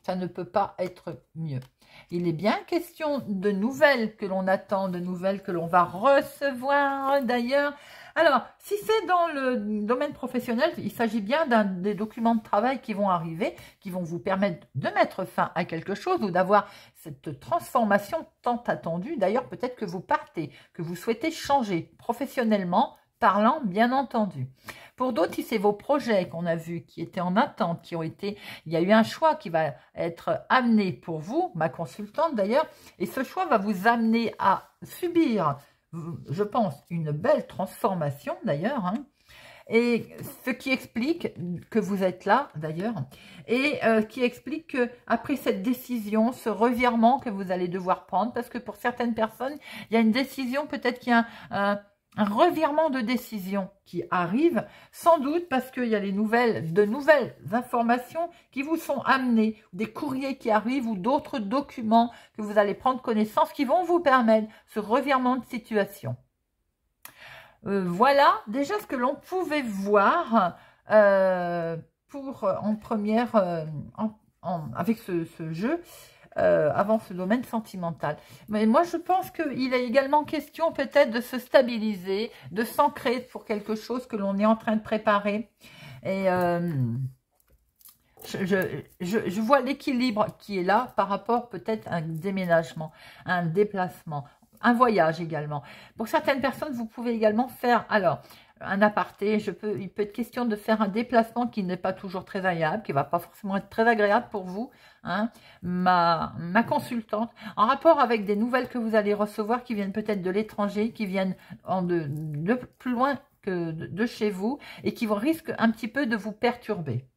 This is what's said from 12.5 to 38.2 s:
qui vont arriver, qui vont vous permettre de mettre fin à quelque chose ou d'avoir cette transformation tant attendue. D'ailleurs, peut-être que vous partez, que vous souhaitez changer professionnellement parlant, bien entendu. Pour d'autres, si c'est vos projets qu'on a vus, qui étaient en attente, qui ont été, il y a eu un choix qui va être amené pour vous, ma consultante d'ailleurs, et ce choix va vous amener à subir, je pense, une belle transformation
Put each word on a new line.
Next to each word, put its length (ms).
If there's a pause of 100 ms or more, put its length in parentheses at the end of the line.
qui 120
vont 160
arriver, 460 (240)
qui 120
vont 120
vous 160
permettre 560
de 140
mettre 340
fin 320
à 80
quelque 320
chose 260
ou 100
d'avoir 360 (280)
cette 440
transformation 880 (140)
tant 260
attendue. 480
D'ailleurs, 320
peut-être 280
que 100
vous 160
partez, 500 (220)
que 80
vous 140
souhaitez 360
changer 680
professionnellement 1000 (220)
parlant, 440
bien 300
entendu. 560 (460)
Pour 180
d'autres, 200
si 100
c'est 140
vos 160
projets 560
qu'on 160
a 100
vus, 260
qui 200
étaient 200
en 140
attente, 460
qui 140
ont 80
été, 340 (280)
il 80
y 20
a 60
eu 100
un 120
choix 320
qui 140
va 240 (220)
être 540
amené 440
pour 260
vous, 360
ma 140
consultante 680
d'ailleurs, 320 (320)
et 80
ce 160
choix 220
va 120
vous 300
amener 520
à 300 (140)
subir, 760 (720)
je 140
pense, 320 (140)
une 220
belle 360
transformation 960